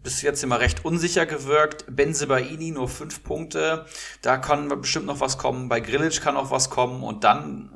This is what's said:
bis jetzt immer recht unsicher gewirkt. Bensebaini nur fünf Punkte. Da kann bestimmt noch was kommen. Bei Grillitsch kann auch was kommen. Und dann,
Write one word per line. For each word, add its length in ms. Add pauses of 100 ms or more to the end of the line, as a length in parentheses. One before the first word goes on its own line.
bis 180
jetzt 240
immer 160
recht 240
unsicher 400
gewirkt. 640
Bensebaini 840
nur 180
fünf 340
Punkte. 600 (340)
Da 160
kann 320 (140)
bestimmt 240
noch 140
was 180
kommen. 320
Bei 100
Grillitsch 400
kann 160
auch 140
was 180
kommen. 340
Und 220
dann, 520